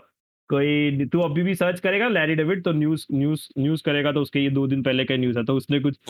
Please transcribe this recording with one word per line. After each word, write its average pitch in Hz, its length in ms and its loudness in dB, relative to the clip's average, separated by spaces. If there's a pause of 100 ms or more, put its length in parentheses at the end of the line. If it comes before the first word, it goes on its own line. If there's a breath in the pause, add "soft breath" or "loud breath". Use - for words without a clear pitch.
(480)
कोई, 143 580 0
तू 170 140 0
अभी 165 220 0
भी 185 120 0
search 180 260 0
करेगा 202 280 0
Larry 160 260 2
David, 170 300 0
तो 170 80 0
news, 151 400 0
news, 143 360 0 (100)
news 147 240 0
करेगा 143 300 0
तो 147 80 0
उसके 143 200 -2
ये 139 100 0
दो 135 160 0
दिन 135 160 0
पहले 131 220 0
का 135 120 -2
न्यूज़ 123 220 0
है, 117 60 -2
तो 135 120 0
उसने 143 240 0
कुछ 139 160 0 (140)